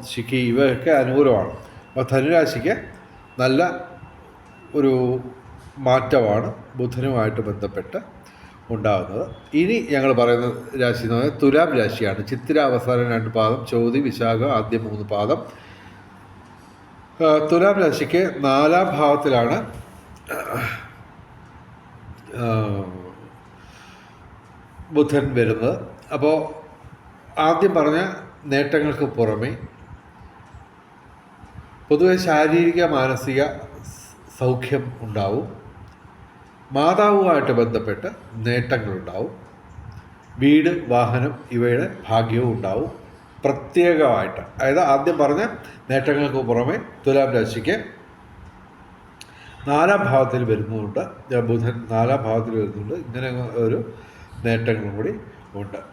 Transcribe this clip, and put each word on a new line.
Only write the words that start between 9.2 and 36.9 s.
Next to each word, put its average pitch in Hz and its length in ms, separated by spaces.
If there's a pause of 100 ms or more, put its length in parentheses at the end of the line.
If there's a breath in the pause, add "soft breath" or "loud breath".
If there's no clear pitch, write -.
ഇനി 220 160 (160)
ഞങ്ങൾ 135 180
പറയുന്ന 120 400 (300)
രാശി 120 220
എന്ന് 117 120
പറയുന്നത് 143 260
തുലാം 143 360
രാശിയാണ്. 101 500
ചിത്തിര 131 320
അവസാനം 123 560
രണ്ട് 110 220
പാദം, 113 340
ചോതി, 117 260 (120)
വിശാഖ 117 340 (160)
ആദ്യം 110 300
മൂന്ന് 104 260
പാദം. 113 540 (1500 loud breath)
ആ, 156 60 (220)
തുലാം 190 280
രാശിക്ക് 160 400 (240)
നാലാം 151 420 (120)
ഭാവത്തിലാണ്, 147 580 (2750 loud breath)
ആ, 120 40 (2500 loud breath)
ബുധൻ 143 280 (140)
വരുന്നത്. 110 360 (400)
അപ്പോൾ 151 220 (1120)
ആദ്യം 185 300
പറഞ്ഞ 151 220 (520)
നേട്ടങ്ങൾക്ക് 143 640
പുറമെ 117 340 (2500)
പൊതുവെ 180 280
ശാരീരിക, 170 640 (160)
മാനസിക 131 460 (960)
സൗഖ്യം 127 480 (200)
ഉണ്ടാവും. 104 400 (1300)
മാതാവുമായിട്ട് 185 840